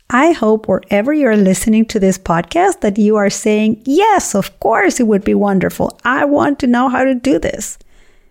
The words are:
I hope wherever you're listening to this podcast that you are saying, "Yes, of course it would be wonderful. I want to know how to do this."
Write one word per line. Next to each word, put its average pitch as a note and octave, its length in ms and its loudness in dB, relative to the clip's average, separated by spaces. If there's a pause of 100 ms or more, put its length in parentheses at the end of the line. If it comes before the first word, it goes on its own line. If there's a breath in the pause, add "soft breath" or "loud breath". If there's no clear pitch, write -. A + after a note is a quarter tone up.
I C4+ 220 2
hope A3 360 0
wherever G#3 440 -2
you're C#4 240 2
listening G#3 520 2
to A3 120 -4
this F#3+ 180 2
podcast E4 640 -2
that G#3 160 -2
you G#3+ 200 2
are G3+ 120 0
saying, G#3+ 560 -2
"Yes, F#4 500 0
of - 240 -4
course D#4 400 0
it A#3+ 80 2
would G3+ 160 0
be G#3 100 0
wonderful. G3 720 -2
I C4 180 0
want D4 360 0
to C#4 80 -2
know A#3+ 200 2
how B3+ 160 -2
to C4 120 0
do C4+ 240 -2
this." - 380 -8 (540)